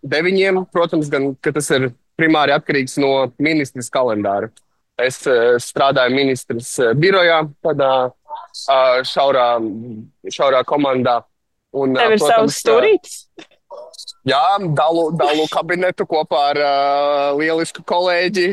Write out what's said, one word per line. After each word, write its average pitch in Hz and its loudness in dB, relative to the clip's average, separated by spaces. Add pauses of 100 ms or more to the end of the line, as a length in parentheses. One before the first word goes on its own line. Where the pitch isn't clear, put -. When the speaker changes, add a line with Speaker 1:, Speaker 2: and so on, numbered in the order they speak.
Speaker 1:
deviņiem. 185 0
Protams, 170 0
gan, 139 -2
ka - -4
tas 151 -4
ir 131 0 (260)
primāri 156 2
atkarīgs 143 -2
no 135 0
ministres 143 -2
kalendāra. 107 -2 (480)
Es, 127 -2
ā, 120 4
strādāju 135 0
ministres, 127 -4
ā, 120 2
birojā, 165 2 (160)
tādā, 135 0 (560)
ā, 131 4
šaurā, 135 0 (760)
šaurā 131 0
komandā. 131 0 (520)
Un, 135 -2
Speaker 2:
Tev 226 2
Speaker 1:
ā, - 4
Speaker 2:
ir 214 2
savs 175 0
Speaker 1:
protams, 220 2
ka - 0
Speaker 2:
stūrītis? 440 0 (1000)
Speaker 1:
Jā, 135 2 (320)
dalu, 165 2 (100)
dalu 151 0
kabinetu 180 -4
kopā 160 -2 (100)
ar, 143 -2
ā, 143 0 (680)
lielisku 160 -4
kolēģi 180 0